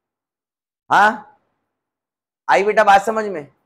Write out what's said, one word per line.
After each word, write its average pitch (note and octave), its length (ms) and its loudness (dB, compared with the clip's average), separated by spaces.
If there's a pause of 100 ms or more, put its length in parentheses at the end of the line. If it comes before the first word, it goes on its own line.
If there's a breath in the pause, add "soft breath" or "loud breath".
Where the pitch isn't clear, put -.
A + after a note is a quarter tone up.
(920)
हाँ, G#3 480 0 (1080)
आई E3+ 160 0
बेटा G#3+ 200 0
बात G3 180 4
समझ A3 240 -6
में? E3+ 200 -12 (200)